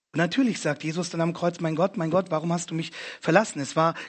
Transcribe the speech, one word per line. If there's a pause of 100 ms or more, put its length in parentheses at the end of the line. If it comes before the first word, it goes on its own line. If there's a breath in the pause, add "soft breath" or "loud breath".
(140)
Und
natürlich
sagt
Jesus
dann
am
Kreuz,
„Mein
Gott,
mein
Gott,
warum
hast
du
mich (280 loud breath)
verlassen?“
Es
war (140 loud breath)